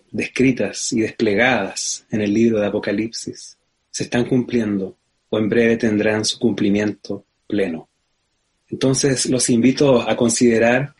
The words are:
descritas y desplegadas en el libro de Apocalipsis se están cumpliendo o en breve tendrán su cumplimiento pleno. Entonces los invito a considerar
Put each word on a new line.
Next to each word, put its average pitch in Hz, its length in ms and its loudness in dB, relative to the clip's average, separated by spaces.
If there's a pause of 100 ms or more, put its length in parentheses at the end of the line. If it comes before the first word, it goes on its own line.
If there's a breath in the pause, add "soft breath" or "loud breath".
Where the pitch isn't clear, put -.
descritas - 840 -2
y 113 80 0
desplegadas 107 1080 -2
en 113 120 -2
el 104 120 0
libro 113 280 2
de 104 60 0
Apocalipsis 104 880 -6 (320)
se - 140 -8
están 120 200 -2
cumpliendo 110 720 -2 (320)
o 110 100 -2
en 107 120 0
breve 113 260 4
tendrán 107 480 0
su - 160 -4
cumplimiento 104 840 -2 (200)
pleno. 92 440 -4 (800)
Entonces 135 560 0
los 127 240 0
invito 127 600 2
a 110 60 0
considerar 120 840 2